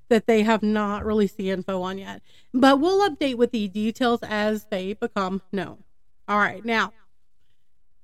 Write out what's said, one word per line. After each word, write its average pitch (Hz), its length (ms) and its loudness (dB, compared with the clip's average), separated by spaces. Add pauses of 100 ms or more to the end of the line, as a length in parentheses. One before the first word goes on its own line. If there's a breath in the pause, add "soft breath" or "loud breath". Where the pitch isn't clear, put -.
that 226 180 4
they 226 160 4
have 214 200 2
not 208 420 -2
released 214 320 0
the 190 140 -4
info 190 320 -4
on 190 160 -6
yet. 196 240 -16 (300 soft breath)
But 269 280 6
we'll 392 280 2
update 277 280 -2
with 240 160 2
the 208 160 -2
details 220 540 0
as 214 480 -2
they 190 240 -4
become 196 480 -4 (100)
known. 165 320 -6 (420)
All 202 120 0
right, 196 260 0
now, 220 280 -2 (1120)